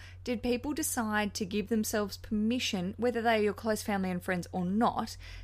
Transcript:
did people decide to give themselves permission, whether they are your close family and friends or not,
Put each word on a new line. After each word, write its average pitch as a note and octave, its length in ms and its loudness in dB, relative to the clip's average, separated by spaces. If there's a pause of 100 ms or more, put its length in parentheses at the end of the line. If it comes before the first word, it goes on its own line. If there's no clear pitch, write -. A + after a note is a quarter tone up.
(240)
did A#3+ 180 -2
people B3+ 320 0
decide G#3+ 600 0
to A3 100 -2
give G3+ 240 -2
themselves G#3+ 480 0
permission, G#3+ 800 0
whether A#3 240 2
they A3+ 160 4
are G#3+ 60 4
your G#3 100 4
close G#3+ 300 -2
family G3 260 0
and F3+ 140 -2
friends F3+ 280 0
or F3+ 140 -2
not, G#3+ 520 2 (260)